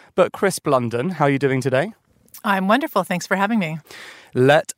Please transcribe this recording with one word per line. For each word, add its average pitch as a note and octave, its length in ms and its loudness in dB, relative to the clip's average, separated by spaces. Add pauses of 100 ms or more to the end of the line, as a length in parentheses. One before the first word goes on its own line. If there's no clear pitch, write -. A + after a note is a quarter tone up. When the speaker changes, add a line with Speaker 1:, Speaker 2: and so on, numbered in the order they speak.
(160)
Speaker 1:
but - 160 2
crisp - 340 -2
London. B2 440 0
How D3+ 160 0
are C#3+ 40 4
you C#3 80 0
doing C3 220 0
today? C#3 320 -2 (500)
Speaker 2:
I'm F#3+ 240 0
wonderful. G#3+ 380 0
Thanks F3 200 -4
for F#3+ 120 -2
having G#3 240 0
me. D#3+ 180 -4 (560)
Speaker 1:
Let C#3 420 4